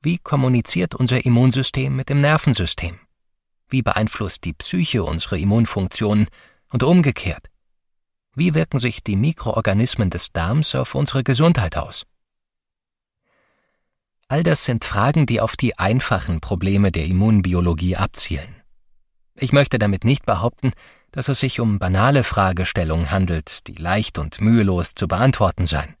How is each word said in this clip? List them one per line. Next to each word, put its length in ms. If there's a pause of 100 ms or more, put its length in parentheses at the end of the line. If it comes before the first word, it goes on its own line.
Wie 180
kommuniziert 760
unser 300
Immunsystem 680
mit 140
dem 120
Nervensystem? 800 (680)
Wie 140
beeinflusst 600
die 80
Psyche 500
unsere 360
Immunfunktionen 880 (420)
und 120
umgekehrt? 640 (880)
Wie 200
wirken 240
sich 240
die 140
Mikroorganismen 920
des 220
Darms 420
auf 200
unsere 300
Gesundheit 520
aus? 300 (2250)
All 140
das 220
sind 200
Fragen, 420
die 140
auf 160
die 220
einfachen 600
Probleme 520
der 140
Immunbiologie 920
abzielen. 580 (800)
Ich 180
möchte 260
damit 260
nicht 220
behaupten, 460 (380)
dass 180
es 120
sich 200
um 180
banale 440
Fragestellungen 880
handelt, 560
die 80
leicht 440
und 220
mühelos 540
zu 140
beantworten 580
seien. 340